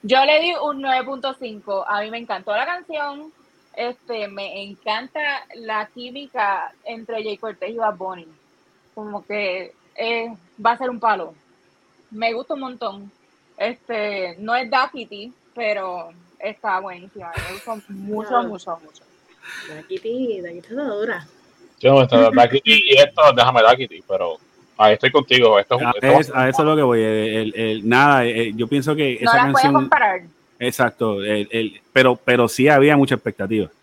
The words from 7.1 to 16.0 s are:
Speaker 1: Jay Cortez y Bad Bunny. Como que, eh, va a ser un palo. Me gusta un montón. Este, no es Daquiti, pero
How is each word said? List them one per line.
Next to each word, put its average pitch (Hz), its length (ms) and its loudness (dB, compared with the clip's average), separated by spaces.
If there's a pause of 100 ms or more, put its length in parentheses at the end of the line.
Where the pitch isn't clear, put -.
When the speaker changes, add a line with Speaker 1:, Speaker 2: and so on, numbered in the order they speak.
Speaker 1:
Jay 214 160 -10
Cortez 208 320 -12
y 233 60 -12
Bad 220 200 -4
Bunny. 180 300 -12 (680)
Como 208 300 -12
que, 190 480 -8 (240)
eh, 233 380 -6 (300)
va 226 80 2
a 240 60 -4
ser 254 120 -6
un 233 100 -12
palo. 190 340 -2 (760)
Me 226 240 -4
gusta 262 180 -8
un 277 80 -8
montón. 202 500 -12 (460)
Este, 208 840 -6
no 220 160 -6
es 247 140 -4
Daquiti, 247 640 -6 (220)
pero 190 560 -6 (280)